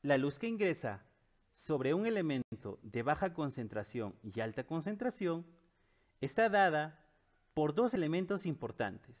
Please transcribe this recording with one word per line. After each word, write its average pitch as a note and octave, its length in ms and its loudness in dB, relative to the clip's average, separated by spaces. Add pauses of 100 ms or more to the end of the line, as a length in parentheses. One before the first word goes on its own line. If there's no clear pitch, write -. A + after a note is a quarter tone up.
La C#3+ 100 6
luz C#3 220 0
que A#3 80 -4
ingresa F3+ 560 -2 (480)
sobre C#3 420 0
un G3+ 120 0
elemento D#3 760 -2
de A#2 220 -4
baja D#3+ 300 0
concentración A2+ 920 -6
y G#2+ 160 -8
alta A2+ 240 -4
concentración E3+ 840 -2 (760)
está A3 260 2
dada E3 580 2 (480)
por D3+ 220 2
dos A#3+ 180 4
elementos F#3 520 0
importantes A#2 760 -4